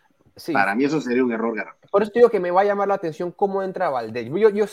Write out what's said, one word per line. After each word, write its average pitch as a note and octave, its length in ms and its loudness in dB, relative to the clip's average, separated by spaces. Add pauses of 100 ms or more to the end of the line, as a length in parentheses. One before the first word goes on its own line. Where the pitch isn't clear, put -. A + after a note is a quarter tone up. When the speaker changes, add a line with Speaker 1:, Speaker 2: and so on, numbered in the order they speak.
(380)
Speaker 1:
Sí. - 160 -8
Speaker 2:
Para G2 220 2
mí C3 100 0
eso D3 160 0
sería B2 220 0
un B2 100 0
error A2+ 220 -2
garrafal. - 360 -12
Speaker 1:
Por G3+ 120 2
eso G#3 80 -6
te A#3+ 80 -2
digo B3 100 8
que G#3 100 0
me F3+ 120 -2
va F3+ 100 4
a G#3 40 4
llamar G3+ 220 0
la G3 60 0
atención F3 380 -6
cómo G3 320 -2
entra F#3 260 -4
Valdés. A#2 400 -6
Yo, G3+ 200 4
yo, G#3 240 0